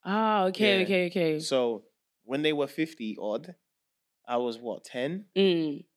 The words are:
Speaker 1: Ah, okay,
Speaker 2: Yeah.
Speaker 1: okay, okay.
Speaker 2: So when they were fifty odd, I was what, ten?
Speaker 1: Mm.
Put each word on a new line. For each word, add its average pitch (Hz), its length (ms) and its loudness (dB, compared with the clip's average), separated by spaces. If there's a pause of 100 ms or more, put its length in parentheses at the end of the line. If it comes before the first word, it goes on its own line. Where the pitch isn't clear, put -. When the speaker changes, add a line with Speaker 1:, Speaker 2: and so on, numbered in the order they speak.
Speaker 1:
Ah, 214 420 2
okay, 196 320 4
Speaker 2:
Yeah. 190 60 2
Speaker 1:
okay, 190 240 2
okay. 160 320 0
Speaker 2:
So 123 440 0 (400)
when 135 180 -4
they 156 100 4
were 143 160 0
fifty 147 520 -6
odd, 131 340 -6 (720)
I 120 120 -2
was 120 200 -4
what, 117 260 -10
ten? 156 420 -6 (100)
Speaker 1:
Mm. 165 480 2 (120)